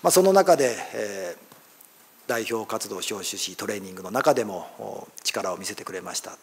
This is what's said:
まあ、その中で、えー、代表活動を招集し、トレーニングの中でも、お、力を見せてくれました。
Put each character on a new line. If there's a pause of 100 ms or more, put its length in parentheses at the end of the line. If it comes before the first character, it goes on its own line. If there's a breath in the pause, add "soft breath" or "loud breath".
ま
あ、
そ
の
中
で、 (180)
え
ー、 (720)
代
表
活
動
を
招
集
し、
ト
レ
ー
ニ
ン
グ
の
中
で
も、 (120)
お、 (140)
力
を
見
せ
て
く
れ
ま
し
た。